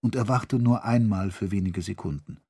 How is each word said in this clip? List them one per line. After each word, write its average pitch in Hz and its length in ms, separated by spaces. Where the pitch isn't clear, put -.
und 113 140
erwachte 127 440
nur 120 260
einmal 104 460
für 92 200
wenige 92 320
Sekunden. 82 680